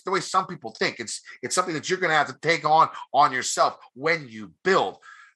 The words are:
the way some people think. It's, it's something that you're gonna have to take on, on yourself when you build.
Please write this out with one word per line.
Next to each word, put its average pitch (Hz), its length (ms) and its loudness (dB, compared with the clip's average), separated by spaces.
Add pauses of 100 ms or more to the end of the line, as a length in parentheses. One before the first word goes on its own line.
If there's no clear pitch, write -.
the 185 60 -4
way 190 100 0
some 190 240 -2
people 147 260 -12
think. - 280 -4
It's, - 220 -10 (200)
it's 123 140 -6
something 180 180 0
that 143 160 -6
you're 180 100 -2
gonna 170 140 0
have 143 140 4
to 131 120 -12
take 156 240 0
on, 156 240 6 (240)
on 135 220 4
yourself 131 420 0 (200)
when 147 340 -2
you 107 240 -14 (100)
build. 135 360 2 (360)